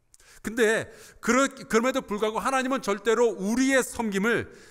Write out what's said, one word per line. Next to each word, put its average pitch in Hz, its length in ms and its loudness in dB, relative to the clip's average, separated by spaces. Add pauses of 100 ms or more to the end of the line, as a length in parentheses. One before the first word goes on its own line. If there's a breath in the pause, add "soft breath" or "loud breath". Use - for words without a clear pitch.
(420 loud breath)
근데 220 500 0 (280 loud breath)
그러-, 254 280 2
그럼에도 226 540 -2
불구하고 214 380 -4
하나님은 262 420 -2
절대로 220 460 0
우리의 240 560 2
섬김을 208 680 -2 (200 loud breath)